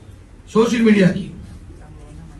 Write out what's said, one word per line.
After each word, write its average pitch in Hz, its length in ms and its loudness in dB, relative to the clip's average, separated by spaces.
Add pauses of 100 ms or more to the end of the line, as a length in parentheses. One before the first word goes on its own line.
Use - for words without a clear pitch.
(540)
సోషల్ 233 340 2
మీడియాకి 196 380 2 (1160)